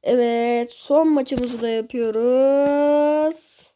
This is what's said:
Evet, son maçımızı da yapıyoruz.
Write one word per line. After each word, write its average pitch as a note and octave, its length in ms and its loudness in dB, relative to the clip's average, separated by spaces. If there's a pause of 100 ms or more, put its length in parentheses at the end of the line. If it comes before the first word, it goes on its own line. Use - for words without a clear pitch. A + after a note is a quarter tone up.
Evet, A#3+ 680 0
son D#4 380 2
maçımızı B3+ 520 -2
da A3+ 80 -2
yapıyoruz. C#4 2000 0